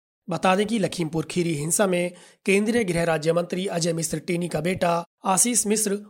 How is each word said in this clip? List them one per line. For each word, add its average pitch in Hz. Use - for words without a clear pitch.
बता 185
दें 202
कि 226
लखीमपुर 160
खीरी 170
हिंसा 160
में 175
केंद्रीय 214
गृह 170
राज्य 160
मंत्री 175
अजय 175
मिश्र 160
टेनी 175
का 160
बेटा 170
आशीष 202
मिश्र 208